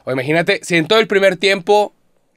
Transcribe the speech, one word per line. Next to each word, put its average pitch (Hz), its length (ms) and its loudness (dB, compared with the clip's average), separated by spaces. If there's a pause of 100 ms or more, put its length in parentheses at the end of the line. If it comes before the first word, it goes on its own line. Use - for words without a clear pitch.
O 127 80 -8
imagínate, 156 520 -2
si 175 120 -4
en 160 100 2
todo 220 140 2
el 220 80 0
primer 190 300 2
tiempo 196 560 0 (440)